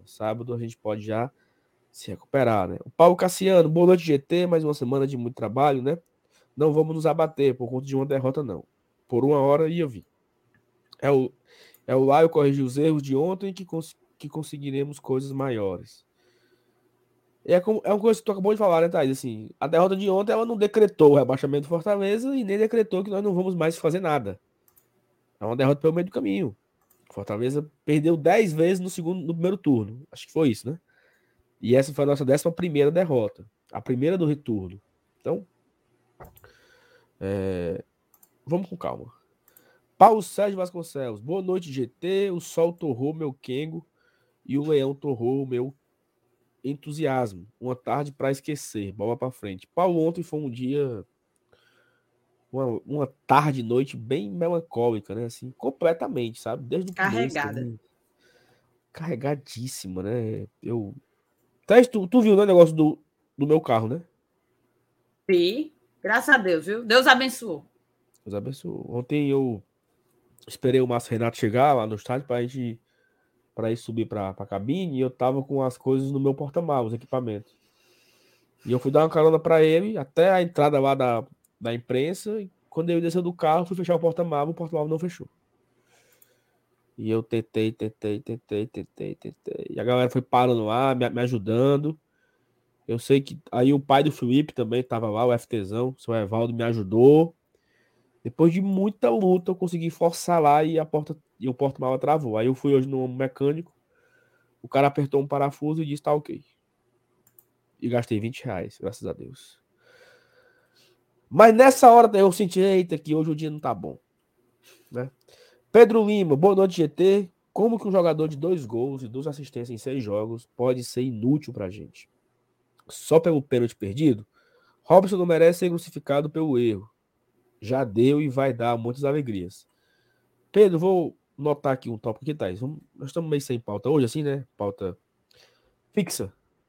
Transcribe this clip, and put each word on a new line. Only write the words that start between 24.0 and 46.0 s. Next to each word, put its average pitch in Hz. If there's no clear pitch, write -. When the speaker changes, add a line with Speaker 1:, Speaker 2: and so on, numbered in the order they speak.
Speaker 1:
nada. 139
É 104
uma 117
derrota 139
pelo 160
meio 175
do 190
caminho. 262
Fortaleza 123
perdeu 156
dez 170
vezes 170
no 180
segundo, 175
no 165
primeiro 175
turno. 120
Acho -
que -
foi 151
isso, 113
né? 165
E 113
essa 139
foi 147
a 139
nossa 143
décima 147
primeira 147
derrota. 156
A 110
primeira 139
do 165
retorno. 104
Então, 185
é... 95
vamos 175
com 180
calma. -
Paulo 214
Sérgio 196
Vasconcelos. 147
"Boa 165
noite, 180
G 131
T. 190
O 170
sol 170
torrou 147
meu 156
quengo 156
e 139
o 147
leão 139
torrou 135
o 135
meu 127